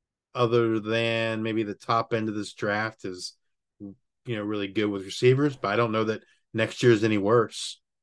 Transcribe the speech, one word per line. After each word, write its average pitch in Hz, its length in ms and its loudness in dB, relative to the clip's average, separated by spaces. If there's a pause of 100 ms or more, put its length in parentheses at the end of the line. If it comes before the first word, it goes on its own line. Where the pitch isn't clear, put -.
(340)
other 117 460 2
than 113 600 -2
maybe 110 200 -2
the 104 120 -6
top 113 400 -2
end 110 160 -2
of 104 40 -4
this 104 200 -8
draft 107 500 -4
is, 92 300 -12 (460)
you 98 140 -14 (320)
know, 110 160 -6
really 104 240 -4
good 104 200 0
with 101 180 -4
receivers, 131 520 2
but 98 120 -4
I 104 80 0
don't 117 160 2
know 110 120 0
that 107 180 -2 (320)
next 110 280 -2
year 127 80 8
is 110 140 6
any 107 140 2
worse. 107 640 0 (200)